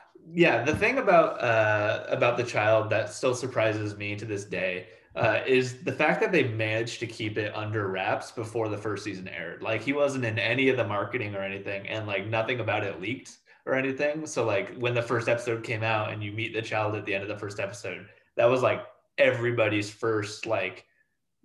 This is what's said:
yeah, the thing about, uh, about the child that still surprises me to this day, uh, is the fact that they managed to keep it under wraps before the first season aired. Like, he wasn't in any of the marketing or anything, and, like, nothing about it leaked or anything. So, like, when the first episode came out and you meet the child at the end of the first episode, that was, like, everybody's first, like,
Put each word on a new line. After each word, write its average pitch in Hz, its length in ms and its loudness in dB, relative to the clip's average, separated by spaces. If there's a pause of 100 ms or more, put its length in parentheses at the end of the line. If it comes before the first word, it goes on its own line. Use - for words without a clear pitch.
(340)
yeah, 147 300 6
the 151 120 2
thing 247 220 2
about, 202 420 6
uh, 107 680 2
about 123 280 4
the 123 60 2
child 110 460 4
that 107 240 0
still 127 220 0
surprises 107 600 -2
me 104 200 -6
to 101 100 -8
this 101 200 -6
day, 92 420 -4 (280)
uh, 110 300 2
is 127 380 2
the 135 80 -2
fact 156 300 2
that 208 100 2
they 160 120 4
managed 113 580 -2
to 113 60 -4
keep 107 300 -6
it 107 180 -4
under 107 320 -4
wraps 95 440 -2
before 110 380 -4
the 101 80 -4
first 101 260 -4
season 92 240 -8
aired. 87 340 -10
Like, 110 200 -2
he 139 120 -2
wasn't 139 320 2
in 110 140 -2
any 123 300 4
of 123 80 4
the 110 100 0
marketing 107 480 -4
or 98 60 -4
anything, 98 460 -6
and, 107 200 -6
like, 98 200 -2
nothing 113 340 0
about 107 220 -2
it 85 160 -6
leaked 113 380 -8 (280)
or 135 100 0
anything. 147 500 -2
So, - 180 -2
like, 98 340 -2
when 120 160 0
the 117 80 2
first 120 280 0
episode 117 340 0
came 110 200 -4
out 107 280 0
and 107 120 -8
you 101 80 -6
meet 110 220 -6
the 107 80 -2
child 107 340 -2
at 101 100 -6
the 101 80 -2
end 98 100 -2
of 101 60 -6
the 104 80 -6
first 101 220 -8
episode, 95 480 -8 (300)
that 120 120 6
was, 127 120 4
like, 110 220 2 (340)
everybody's 117 720 2
first, 107 560 -4
like, 98 400 -4 (600)